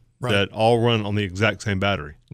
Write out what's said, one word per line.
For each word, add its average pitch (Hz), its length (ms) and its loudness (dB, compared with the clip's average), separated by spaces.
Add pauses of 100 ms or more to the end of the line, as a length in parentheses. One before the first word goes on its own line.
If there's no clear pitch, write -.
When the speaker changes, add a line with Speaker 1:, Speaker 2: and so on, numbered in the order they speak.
(200)
Speaker 1:
Right. 123 120 -2
Speaker 2:
that 98 200 0
all 113 280 4
run 117 240 2
on 101 100 -4
the 104 100 0
exact 98 380 -2
same 98 180 -2
battery. 90 340 -2 (200)